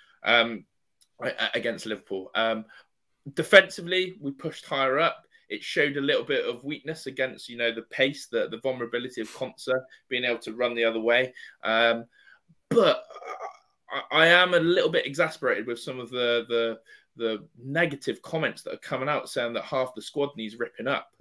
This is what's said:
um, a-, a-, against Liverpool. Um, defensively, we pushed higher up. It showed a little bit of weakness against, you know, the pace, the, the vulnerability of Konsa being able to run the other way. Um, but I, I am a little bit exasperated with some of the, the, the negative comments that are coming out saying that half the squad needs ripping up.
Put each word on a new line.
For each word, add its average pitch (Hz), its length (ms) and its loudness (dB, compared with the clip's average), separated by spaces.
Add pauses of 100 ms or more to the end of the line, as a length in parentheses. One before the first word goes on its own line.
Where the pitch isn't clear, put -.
(240)
um, 117 420 2 (560)
a-, 123 60 -4
a-, - 260 -4
against 113 320 -4
Liverpool. 98 480 -8
Um, 110 320 0 (680)
defensively, 185 880 4
we 139 120 -6
pushed 156 340 -10
higher 135 340 0
up. - 240 0 (260)
It 101 140 -8
showed 147 340 0
a 143 40 -2
little 143 240 0
bit 139 200 0
of 117 180 -6
weakness 156 440 -10
against, 131 400 -6
you 120 100 -16
know, 117 160 0
the 113 100 -8
pace, 135 440 -2
the, 113 220 -2
the 110 100 -8
vulnerability 123 640 -6
of 110 80 -8
Konsa 127 520 -4 (280)
being 123 160 -2
able 120 140 0
to 110 140 -10
run 120 220 0
the 117 80 2
other 113 160 2
way. 120 340 2 (300)
Um, 117 420 2 (640)
but 190 340 4 (840)
I, 143 340 2
I 165 40 8
am 180 260 8
a 170 60 6
little 170 300 4
bit 165 160 2
exasperated 139 600 -2
with 120 140 -6
some 131 200 -8
of 120 100 -10
the, 120 400 0
the, 113 300 0 (360)
the 113 320 -4 (160)
negative 143 580 -2
comments 151 420 -4
that - 100 -8
are - 40 -10
coming 131 320 -6
out 143 200 -2
saying 120 240 -4
that 110 100 -6
half 131 320 -4
the 107 60 -12
squad 143 340 -4
needs 110 220 -10
ripping 117 300 -8
up. 135 200 -2 (140)